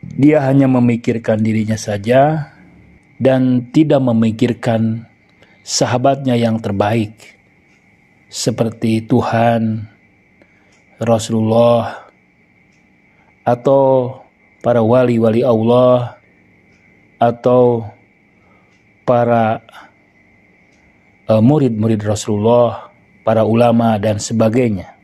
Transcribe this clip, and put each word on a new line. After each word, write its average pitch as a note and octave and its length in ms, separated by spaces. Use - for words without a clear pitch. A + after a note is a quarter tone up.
Dia D3 400
hanya C3+ 240
memikirkan A#2 720
dirinya A2 400
saja C3 720
dan B2+ 560
tidak D3 320
memikirkan A2+ 1040
sahabatnya C3 720
yang A2+ 240
terbaik G#2+ 800
seperti A2+ 800
Tuhan, A2+ 800
Rasulullah, A2+ 1120
atau C3 720
para A#2+ 240
wali-wali A2+ 560
Allah, B2 800
atau A#2+ 720
para, A#2 560
eh, A2 100
murid-murid A2+ 600
Rasulullah, A2 880
para A2 240
ulama, A#2 480
dan G#2 240
sebagainya. A2 720